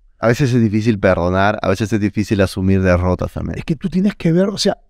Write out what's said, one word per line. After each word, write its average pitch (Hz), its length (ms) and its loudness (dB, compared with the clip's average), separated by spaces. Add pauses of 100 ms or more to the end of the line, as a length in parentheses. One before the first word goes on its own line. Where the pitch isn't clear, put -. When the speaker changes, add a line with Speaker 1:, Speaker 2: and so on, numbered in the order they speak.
(200)
Speaker 1:
A - 80 0
veces 123 260 2
es 123 80 4
difícil 107 380 0
perdonar, 95 600 2
a - 80 -4
veces 98 240 -2
es 110 80 0
difícil 101 420 0
asumir 95 380 0
derrotas 90 520 0
también. 82 260 -8
Speaker 2:
Es - 60 -10
que 170 100 -2
tú 180 140 -8
tienes 185 260 -2
que - 160 -2
ver, 180 200 2
o 196 60 -8
sea, - 220 -2 (120)